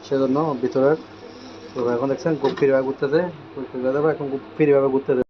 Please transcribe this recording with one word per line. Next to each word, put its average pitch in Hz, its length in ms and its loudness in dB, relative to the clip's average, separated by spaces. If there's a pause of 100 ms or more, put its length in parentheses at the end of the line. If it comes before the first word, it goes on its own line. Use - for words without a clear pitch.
সেজন্য 135 300 2 (260)
ভিতরের, 139 360 2 (960)
এখন 123 180 -2
দেখছেন 160 200 -2 (100)
খুব 135 160 2
ফ্রিভাবে 135 300 4
ঘুরতেছে, 139 320 0 (340)
পরিষ্কার 135 280 -10
করে 131 140 0
দেবো, 151 180 2
এখন 143 180 -6
খুব 135 100 -6 (140)
ফ্রিভাবে 139 380 6
ঘুরতেছে। 135 360 2